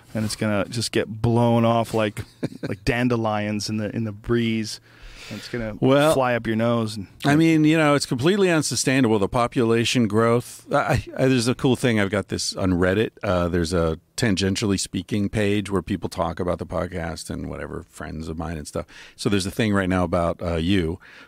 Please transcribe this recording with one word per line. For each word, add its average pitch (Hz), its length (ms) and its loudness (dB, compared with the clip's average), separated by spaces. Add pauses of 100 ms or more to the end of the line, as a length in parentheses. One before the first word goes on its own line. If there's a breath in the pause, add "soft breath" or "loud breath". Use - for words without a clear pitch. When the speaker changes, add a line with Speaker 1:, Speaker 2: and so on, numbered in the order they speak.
(120 loud breath)
Speaker 1:
and 110 120 -2
it's 101 120 -6
gonna 104 320 0
just 117 220 -4
get 110 320 -4
blown 117 420 4
off 113 300 0
like, 107 300 -2 (180)
<laughs> - 260 -8
like - 160 -8
dandelions 113 840 0
in 110 80 -4
the, 107 180 -6
in 113 80 -4
the 107 100 -6
breeze. 113 680 -2 (500 loud breath)
And 107 80 -12
it's - 100 -16
gonna 110 320 -6
Speaker 2:
Well, 143 320 4
Speaker 1:
fly 127 220 2
up 117 120 -2
your 113 80 0
nose. 113 440 0
And, 92 80 -10 (180)
Speaker 2:
I 143 100 4
mean, 160 300 4
you 156 140 4
know, 147 160 4
it's 139 100 0
completely 180 460 2
unsustainable, 131 680 2
the 98 80 2
population 117 800 2
growth. 113 640 0
I, 143 320 0 (140)
I, 135 120 2
there's 127 200 2
a 127 60 2
cool 123 220 2
thing. 117 220 2
I've 98 120 2
got 95 180 -2
this - 260 -6
on 92 200 0
Reddit. 92 380 2 (100)
Uh, 90 260 0
there's 85 240 0
a 82 260 0 (200)
Tangentially 98 600 0
Speaking 101 520 -4
page 101 400 -2
where 98 120 0
people 90 280 -6
talk 85 280 -4
about 87 200 -2
the 85 80 -8
podcast 87 640 -8
and 78 180 -8
whatever, 73 400 -10
friends 78 400 -12
of 80 100 -8
mine 82 200 -6
and 73 100 -12
stuff. - 160 -8 (320 loud breath)
So - 140 -2
there's 98 160 0
a 98 40 -4
thing 110 220 0
right 98 160 2
now 90 160 2
about, 85 380 -2
uh, 85 140 -2
you 85 440 0 (280 loud breath)